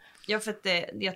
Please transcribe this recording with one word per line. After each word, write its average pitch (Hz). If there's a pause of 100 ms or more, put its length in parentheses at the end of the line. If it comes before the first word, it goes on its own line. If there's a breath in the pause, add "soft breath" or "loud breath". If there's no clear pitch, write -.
(260 soft breath)
Ja, 208
för 214
att 208
det, 175
jag, 185